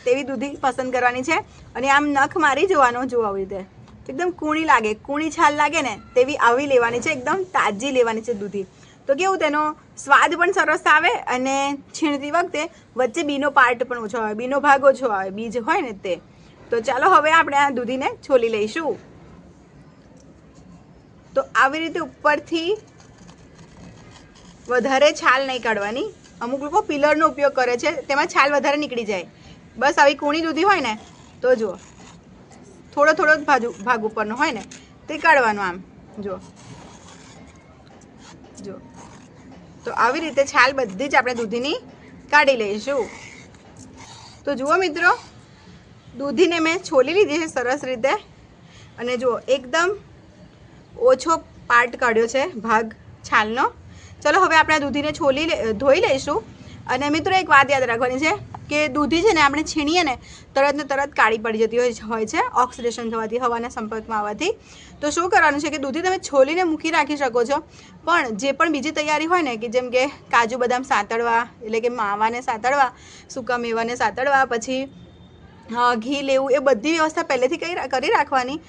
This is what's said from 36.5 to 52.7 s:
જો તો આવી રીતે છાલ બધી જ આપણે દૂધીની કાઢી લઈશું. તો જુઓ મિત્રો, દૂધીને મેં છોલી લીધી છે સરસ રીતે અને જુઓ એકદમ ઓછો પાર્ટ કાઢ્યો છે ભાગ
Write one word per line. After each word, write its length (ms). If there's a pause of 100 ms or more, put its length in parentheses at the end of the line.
જો 160 (1040)
તો 80
આવી 280
રીતે 240
છાલ 280
બધી 360
જ 60
આપણે 200
દૂધીની 400 (560)
કાઢી 260
લઈશું. 520 (1400)
તો 100
જુઓ 220
મિત્રો, 420 (960)
દૂધીને 420
મેં 200
છોલી 360
લીધી 240
છે 80
સરસ 380
રીતે 280 (840)
અને 180
જુઓ 220
એકદમ 580 (1000)
ઓછો 380 (300)
પાર્ટ 300
કાઢ્યો 300
છે 200
ભાગ 480 (300)